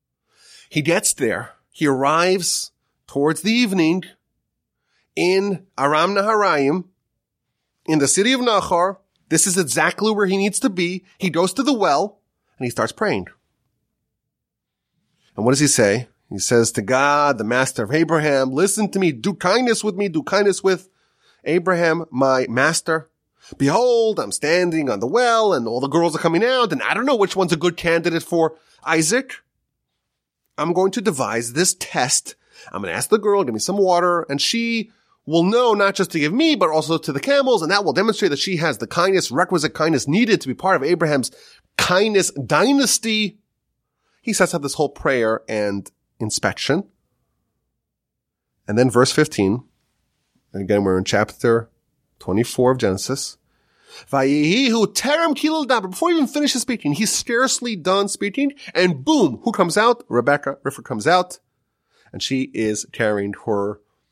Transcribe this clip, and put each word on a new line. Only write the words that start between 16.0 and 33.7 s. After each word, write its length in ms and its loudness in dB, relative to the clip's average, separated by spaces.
He 100 -8
says 340 2
to 80 -4
God, 560 2
the 80 -6
master 380 0
of 100 -6
Abraham, 580 0
"Listen 400 0
to 80 -2
me, 140 2
do 200 -4
kindness 480 0
with 140 -4
me, 140 -2
do 140 -2
kindness 380 0
with 280 0
Abraham, 640 0
my 380 2
master. 600 -2
Behold, 600 2
I'm 140 -6
standing 560 0
on 100 -2
the 80 -2
well 460 2
and 160 -2
all 100 -4
the 80 -2
girls 300 0
are 20 -4
coming 240 2
out 300 0
and 100 -4
I 100 0
don't 120 -2
know 100 2
which 220 0
one's 160 2
a 40 -2
good 200 -2
candidate 460 0
for 340 0
Isaac. 520 0
I'm 160 -2
going 180 2
to 100 -4
devise 520 -2
this 260 0
test. 560 -2
I'm 80 -6
gonna 120 -6
ask 160 -4
the 100 4
girl, 240 2
give 100 -4
me 60 -4
some 180 -4